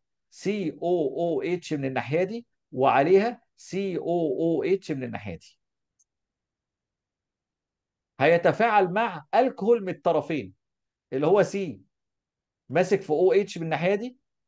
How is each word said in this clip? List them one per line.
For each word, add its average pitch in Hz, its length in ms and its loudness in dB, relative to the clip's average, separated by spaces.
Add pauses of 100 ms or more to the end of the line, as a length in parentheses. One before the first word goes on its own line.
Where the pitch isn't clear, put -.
(340)
سي 196 380 -4
او 165 460 -2
او 165 240 -2
اتش 175 320 -6
من 143 120 -4
الناحية 131 380 -2
دي، 226 220 -8 (260)
وعليها 151 720 2 (160)
سي 185 400 -6
او 170 420 -2
او 160 240 0
اتش 185 280 -2
من 135 120 -6
الناحية 104 320 -10
دي. - 240 -20 (2500)
هيتفاعل 175 720 4
مع 190 340 -4 (100)
الكحول 233 480 2
من 185 60 -6
الطرفين، 151 640 -2 (600)
اللي 143 140 -2
هو 196 160 4
سي 180 380 -6 (880)
ماسك 185 320 2
في - 80 -10
او 165 240 4
اتش 196 240 0
من 165 60 -8
الناحية 165 320 0
دي، 247 220 -8 (300)